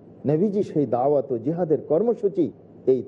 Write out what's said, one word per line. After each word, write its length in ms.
নবীজি 320
সেই 240
দাওয়াত 460
ও 60
জিহাদের 420
কর্মসূচি 720
এই 220